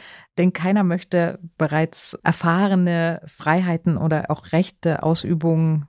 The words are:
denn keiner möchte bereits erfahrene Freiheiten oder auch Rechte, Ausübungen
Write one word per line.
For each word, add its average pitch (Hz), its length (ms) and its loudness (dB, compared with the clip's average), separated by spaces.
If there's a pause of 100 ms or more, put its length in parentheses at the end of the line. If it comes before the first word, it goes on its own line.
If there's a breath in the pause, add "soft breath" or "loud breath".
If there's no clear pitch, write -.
(380 loud breath)
denn 180 160 2
keiner 196 300 0
möchte 175 560 0 (180)
bereits 156 640 -2
erfahrene 170 1040 0
Freiheiten 170 720 0
oder 156 340 0
auch - 220 -8
Rechte, 165 500 -2
Ausübungen 160 840 0